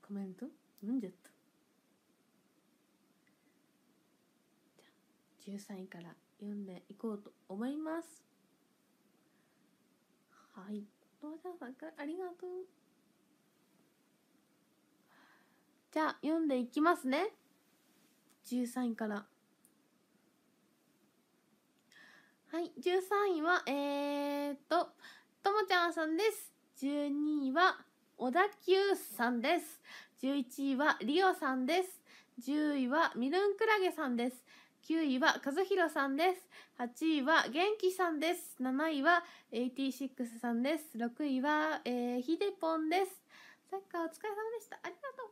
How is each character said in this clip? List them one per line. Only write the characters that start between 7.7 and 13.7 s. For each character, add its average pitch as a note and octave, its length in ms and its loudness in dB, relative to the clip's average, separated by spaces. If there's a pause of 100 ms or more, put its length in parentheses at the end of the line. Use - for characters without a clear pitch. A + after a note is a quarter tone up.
ま D#4 240 -4
す。 - 220 -20 (2250)
は G3 180 -14
い。 G#3 140 -8 (360)
ロ D4+ 160 -12
ジ D#4+ 100 -12
ャ F4+ 60 -8
ー F4 60 -14
さ B3+ 80 -12
ん、 C4 80 -12 (220)
あ D4 80 -8
り D#4 120 -6
が F#4 120 -6
と F4 180 -14
う。 F#4 180 -10 (3250)